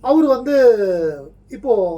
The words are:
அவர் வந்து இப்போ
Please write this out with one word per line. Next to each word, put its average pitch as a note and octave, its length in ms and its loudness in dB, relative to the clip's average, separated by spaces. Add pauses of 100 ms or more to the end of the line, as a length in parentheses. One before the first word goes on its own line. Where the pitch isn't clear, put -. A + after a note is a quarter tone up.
அவர் D4+ 240 2
வந்து C4 520 2 (680)
இப்போ G3+ 500 -4